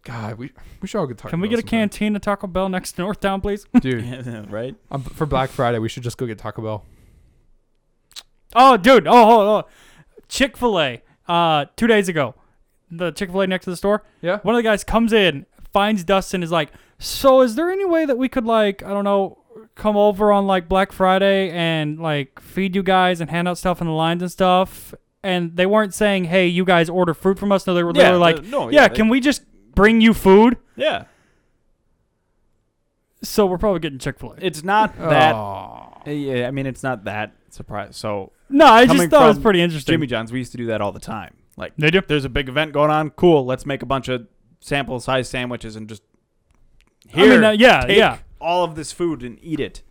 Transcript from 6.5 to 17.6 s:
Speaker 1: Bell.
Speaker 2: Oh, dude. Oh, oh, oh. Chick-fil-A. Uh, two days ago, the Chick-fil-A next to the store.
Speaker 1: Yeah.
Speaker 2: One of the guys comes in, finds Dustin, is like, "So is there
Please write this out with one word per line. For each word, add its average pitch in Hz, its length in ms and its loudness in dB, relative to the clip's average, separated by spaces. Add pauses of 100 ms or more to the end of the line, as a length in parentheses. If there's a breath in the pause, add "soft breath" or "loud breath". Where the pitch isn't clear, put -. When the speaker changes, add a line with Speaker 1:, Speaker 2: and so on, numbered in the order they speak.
Speaker 1:
Bell. 107 240 -10 (1700)
Speaker 2:
Oh, 247 220 6
dude. 190 300 4
Oh, 170 60 2
oh, 233 260 8 (180)
oh. 160 60 -4 (680 soft breath)
Chick-fil-A. 185 720 -2 (260)
Uh, 165 380 0 (100)
two 226 120 -2
days 208 200 2
ago, 151 280 -4 (540)
the 170 220 -8
Chick-fil-A 190 360 -6
next 185 180 -4
to 190 60 -8
the 175 60 -8
store. 208 260 -2 (180)
Speaker 1:
Yeah. 180 220 -4
Speaker 2:
One 220 120 0
of 240 40 2
the 233 40 -2
guys 214 220 -2
comes 226 260 0
in, 175 340 0 (280)
finds 202 320 0
Dustin, 190 360 -2
is 165 100 -6
like, 160 200 -4 (280 soft breath)
"So 262 420 2
is 233 140 0
there 330 140 -2